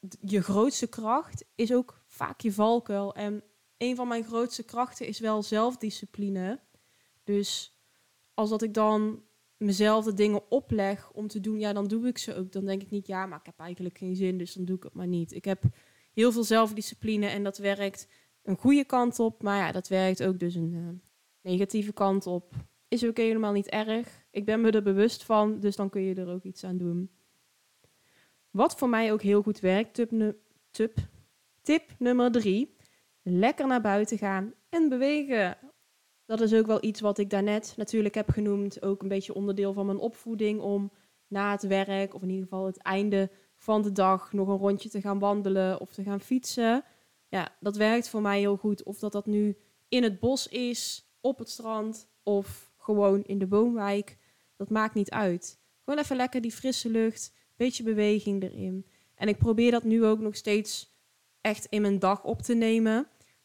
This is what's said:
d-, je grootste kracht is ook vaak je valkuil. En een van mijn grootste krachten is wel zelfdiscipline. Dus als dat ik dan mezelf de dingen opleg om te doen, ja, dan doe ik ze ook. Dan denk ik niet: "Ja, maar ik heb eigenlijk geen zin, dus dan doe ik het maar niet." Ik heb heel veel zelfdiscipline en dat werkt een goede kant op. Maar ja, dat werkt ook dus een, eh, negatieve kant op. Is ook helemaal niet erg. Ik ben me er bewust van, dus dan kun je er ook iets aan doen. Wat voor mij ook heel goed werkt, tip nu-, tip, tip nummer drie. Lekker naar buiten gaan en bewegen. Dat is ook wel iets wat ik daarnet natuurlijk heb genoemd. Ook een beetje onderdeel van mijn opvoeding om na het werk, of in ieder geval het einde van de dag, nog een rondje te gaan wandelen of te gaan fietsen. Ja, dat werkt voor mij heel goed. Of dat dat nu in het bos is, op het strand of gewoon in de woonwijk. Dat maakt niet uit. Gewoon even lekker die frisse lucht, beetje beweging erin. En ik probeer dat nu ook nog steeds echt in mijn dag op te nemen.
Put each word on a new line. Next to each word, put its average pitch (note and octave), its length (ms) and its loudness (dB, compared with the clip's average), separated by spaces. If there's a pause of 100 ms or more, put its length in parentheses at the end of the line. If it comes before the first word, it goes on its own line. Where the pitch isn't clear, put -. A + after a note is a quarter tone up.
d-, - 120 -20
je G3 220 0
grootste A3 440 2
kracht A#3 580 -4 (100)
is A#3 180 0
ook B3 340 0
vaak - 340 -8
je A3 120 0
valkuil. G#3 640 0
En G#3 280 -6 (340)
een B3 200 -2
van B3 120 -4
mijn A#3 160 -4
grootste A#3 380 -4
krachten B3 440 -6
is A3 120 -8
wel G#3+ 240 0
zelfdiscipline. G#3 1160 -2 (640)
Dus - 540 -4 (560)
als G#3+ 160 0
dat G#3+ 120 -2
ik A3 120 -4
dan G#3+ 480 2 (340)
mezelf G#3 480 4
de G#3+ 100 -2
dingen G#3 360 2
opleg G#3 600 -2
om G#3+ 160 -8
te G#3+ 120 -8
doen, G#3+ 180 -2
ja, G#3 140 -2
dan G3+ 140 -2
doe A3+ 200 -2
ik B3 120 -2
ze - 160 -8
ook. F#3 180 -6
Dan F#3+ 120 -4
denk G3 180 -2
ik G3 80 -18
niet: G3+ 160 -6
"Ja, F#3+ 200 -6
maar E3 120 -12
ik - 80 -20
heb - 120 -20
eigenlijk F3+ 400 -10
geen F#3 180 -6
zin, F#3 220 0
dus F3 140 -8
dan F#3 120 -8
doe F#3 120 -2
ik F#3 60 -10
het - 120 -16
maar F3+ 120 -8
niet." F3 260 -2
Ik - 120 -12
heb F#3+ 180 -4 (500)
heel A#3 200 4
veel A3+ 120 0
zelfdiscipline G#3+ 840 0
en G3+ 180 -4
dat G3 140 -6
werkt G3 480 -4 (360)
een F#3+ 140 -2
goede C#4 280 6
kant B3 340 0
op. A3+ 240 0
Maar G3+ 140 0
ja, F#3 160 0
dat F#3 160 -6
werkt F#3 340 2
ook F#3 160 0
dus F3 160 -2
een, E3+ 200 -2
eh, E3+ 360 -10 (400)
negatieve G3+ 420 0
kant G3 340 2
op. F3+ 280 -6 (340)
Is A#3 160 0
ook A3+ 120 0
helemaal A3 360 2
niet G3+ 160 0
erg. A3 600 -4
Ik G3+ 140 -6
ben G#3+ 160 2
me A3+ 100 6
er G#3+ 120 4
bewust G3+ 420 2
van, G#3+ 360 2
dus G3+ 160 0
dan G3 140 -2
kun G3 120 -4
je F#3+ 120 -2
er F#3 140 -6
ook F3+ 160 -8
iets F#3 200 -14
aan F#3 120 -6
doen. F3 340 -4 (1400)
Wat A3+ 240 2
voor C4 140 0
mij A3+ 240 2
ook G#3+ 100 0
heel G3+ 200 4
goed G#3 180 -2
werkt, F#3+ 340 2
tip A#3 160 -2
nu-, G#3+ 260 0 (340)
tip, A3 280 -4 (640)
tip D#4 360 0
nummer B3 340 2
drie. A3+ 440 0 (460)
Lekker A3 440 2
naar B3+ 140 2
buiten G#3+ 380 0
gaan G3 360 -4 (140)
en E4 200 2
bewegen. C4 680 0 (680)
Dat A3 160 -2
is A3 140 4
ook A3 120 6
wel A3 180 2
iets A3 160 -2
wat G#3 180 0
ik G3+ 120 0
daarnet G#3 460 0
natuurlijk G#3+ 380 0
heb G#3+ 160 0
genoemd. G3+ 520 -2
Ook G3 200 -2
een G3 60 -4
beetje G3 260 -4
onderdeel G3 380 -2
van G3 140 -2
mijn G3 120 -2
opvoeding G#3+ 640 -4
om G3+ 320 -2 (340)
na G3+ 240 -2
het G3+ 120 -2
werk, G3 520 0
of F#3+ 80 -16
in F#3+ 60 -4
ieder F#3+ 160 -4
geval F#3+ 220 -6
het F#3 120 -6
einde G3 520 0 (260)
van G#3+ 260 2
de G#3 100 -2
dag, F#3+ 400 2
nog G3 160 0
een G3 80 2
rondje G3 320 0
te G#3 120 -8
gaan G3+ 180 -2
wandelen G3 640 0
of - 120 -14
te G3 100 -10
gaan G3+ 180 -4
fietsen. B3 640 0 (440)
Ja, F#3 320 -4
dat G3+ 160 -2
werkt A3 320 2
voor A3 120 -4
mij G3+ 180 2
heel G3+ 180 2
goed. G3+ 260 -2
Of - 160 -12
dat G#3 140 -6
dat G#3 140 -6
nu G#3 300 2 (320)
in B3 140 2
het G#3 180 0
bos C4 280 0
is, - 640 -6 (100)
op C4 180 -2
het A3+ 120 -12
strand A3 580 -8 (140)
of - 540 -2
gewoon G3+ 460 2
in G3+ 160 -4
de F#3+ 100 -2
woonwijk. G#3 720 0 (380)
Dat G3+ 140 -8
maakt G#3+ 240 0
niet G3+ 160 0
uit. F#3 500 -2 (240)
Gewoon D4 160 -2
even C#4+ 160 -2
lekker B3+ 240 -2
die A3+ 120 -4
frisse B3 380 -4
lucht, A3 420 0 (240)
beetje B3 260 -2
beweging G#3 600 2
erin. F#3+ 440 -6 (280)
En - 140 -2
ik G#3 100 2
probeer A#3 320 4
dat A#3 140 2
nu A3+ 200 4
ook G#3+ 160 4
nog G#3+ 160 -4
steeds - 600 -4 (440)
echt G#3+ 260 -2
in G#3 160 0
mijn G3+ 160 2
dag G3 260 2
op - 180 -4
te A#3+ 120 0
nemen. A3+ 520 4 (380)